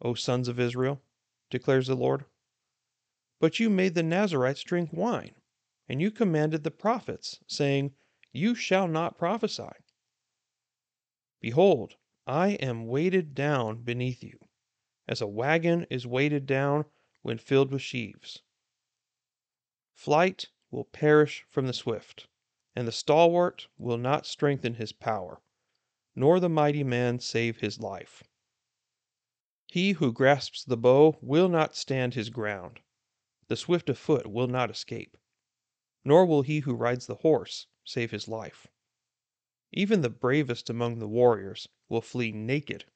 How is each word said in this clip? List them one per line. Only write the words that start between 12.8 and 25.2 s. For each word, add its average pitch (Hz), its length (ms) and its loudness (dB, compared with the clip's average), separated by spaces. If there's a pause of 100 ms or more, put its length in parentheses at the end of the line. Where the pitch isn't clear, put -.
weighted 156 480 0
down 123 480 -2
beneath 123 400 -6
you, - 160 -18 (680)
as 123 140 -4
a 107 60 -4
wagon 165 640 0
is 123 160 -6
weighted 139 400 -2
down 139 380 0 (360)
when 117 160 -6
filled 135 340 2
with 135 120 -4
sheaves. - 580 -12 (1500)
Flight 170 560 0 (220)
will 123 140 -8
perish 151 640 4
from 131 180 -2
the 123 60 -2
swift, - 540 -8 (480)
and 120 120 -4
the 113 40 -4
stalwart 170 760 4 (100)
will 117 200 -4
not 127 280 -2
strengthen 135 480 -2
his 113 180 -10
power, 101 480 -8 (760)